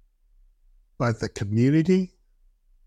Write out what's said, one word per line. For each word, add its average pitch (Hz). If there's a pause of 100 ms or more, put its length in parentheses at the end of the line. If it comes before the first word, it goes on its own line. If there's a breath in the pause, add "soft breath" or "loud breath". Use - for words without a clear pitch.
(1000)
But 117
the -
community, 156 (720)